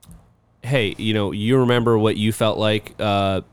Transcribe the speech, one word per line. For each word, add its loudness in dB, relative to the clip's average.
"Hey, 0
you -2
know, 0
you 0
remember 2
what 2
you 0
felt -2
like, -2
uh, 0